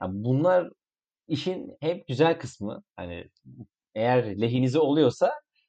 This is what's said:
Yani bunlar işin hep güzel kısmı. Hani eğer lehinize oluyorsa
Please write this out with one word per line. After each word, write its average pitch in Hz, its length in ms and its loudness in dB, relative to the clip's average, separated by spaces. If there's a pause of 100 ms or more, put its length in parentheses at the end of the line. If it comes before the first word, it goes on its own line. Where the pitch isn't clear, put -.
Yani 95 120 -6
bunlar 139 560 2 (580)
işin 160 520 -6
hep 175 280 -4
güzel 160 320 2
kısmı. 113 440 -10 (120)
Hani 87 340 -12 (640)
eğer 113 460 0
lehinize 123 380 2
oluyorsa 151 520 2 (380)